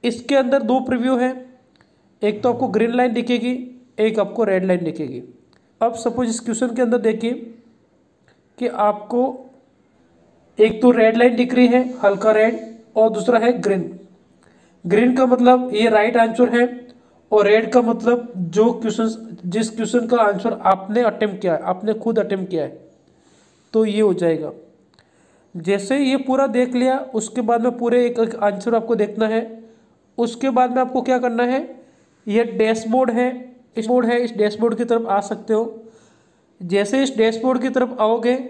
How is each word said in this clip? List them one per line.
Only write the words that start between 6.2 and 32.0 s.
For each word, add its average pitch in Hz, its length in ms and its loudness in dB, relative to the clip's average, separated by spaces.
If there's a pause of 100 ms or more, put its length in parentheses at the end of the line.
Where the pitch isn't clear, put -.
इस 220 100 -4
question 233 360 -4
के 254 60 -2
अंदर 240 160 2
देखिए 220 340 0 (1300)
कि 240 80 -2
आपको 240 760 -2 (1120)
एक 220 220 4
तो 247 100 8
red 226 260 4
line 247 180 4
दिख 247 180 0
रही 247 140 6
है, 247 260 2 (100)
हल्का 202 280 2
रेड, 220 440 0 (200)
और 220 140 4
दूसरा 220 300 2
है 233 220 0
green। 185 380 -2 (880)
Green 233 280 4
का 262 100 4
मतलब 247 480 4
ये 220 160 2
right 220 280 4
answer 233 420 2
है, 247 240 -2 (500)
और 208 140 4
red 220 260 4
का 247 80 6
मतलब 233 560 -2
जो 214 360 2
questions, 220 440 -4 (280)
जिस 214 240 -2
question 226 380 -2
का 240 100 2
answer 208 360 0
आपने 190 480 0
attempt 208 400 -2
किया 180 120 0
है, 151 80 -2
आपने 185 320 -4
खुद 220 260 -2
attempt 190 320 -4
किया 160 120 -2
है, - 260 -12 (840)
तो 220 120 2
ये 214 160 -2
हो 202 120 4
जाएगा। 160 380 -2 (1040)
जैसे 196 420 -2
ये 269 180 2
पूरा 269 300 0
देख 247 280 0
लिया, 262 220 2
उसके 240 440 -6
बाद 226 200 0
में 247 160 -2
पूरे 240 280 2
एक, 240 140 -2
एक 226 160 0
answer 202 400 -2
आपको 226 200 0
देखना 214 320 -2
है। 226 360 -4 (540)
उसके 240 320 -2
बाद 247 220 2
में 254 100 0
आपको 254 200 -2
क्या 254 180 0
करना 247 240 0
है, 262 380 -4 (460)